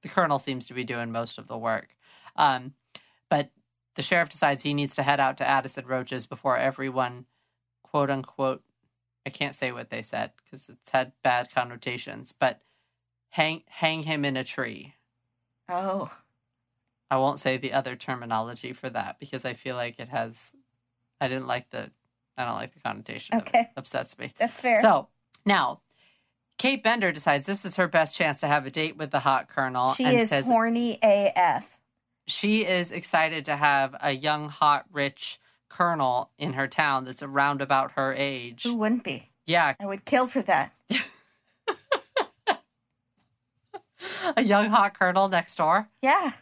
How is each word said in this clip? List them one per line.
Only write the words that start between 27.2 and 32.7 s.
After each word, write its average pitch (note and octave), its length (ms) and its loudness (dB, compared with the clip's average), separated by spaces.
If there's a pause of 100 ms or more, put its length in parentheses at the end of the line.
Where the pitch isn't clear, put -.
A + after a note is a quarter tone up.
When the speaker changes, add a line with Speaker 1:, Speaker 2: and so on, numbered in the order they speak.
Speaker 1:
this G3 180 -4
is F#3 120 -6
her F3+ 120 2
best D#3 260 2
chance D3+ 260 0
to D#3+ 60 -2
have C#3+ 200 2
a C3+ 40 -10
date D#3 260 -4
with D3+ 140 -8
the C#3 100 2
hot C3+ 280 2
colonel B2+ 460 0
Speaker 2:
She B3+ 100 -2
Speaker 1:
and B3+ 140 4
Speaker 2:
is A3+ 100 2
Speaker 1:
says F3+ 180 2
Speaker 2:
horny A#3 560 2
A G3+ 340 6
F. E3 420 0 (480)
Speaker 1:
she G#3+ 380 2
is F3 280 0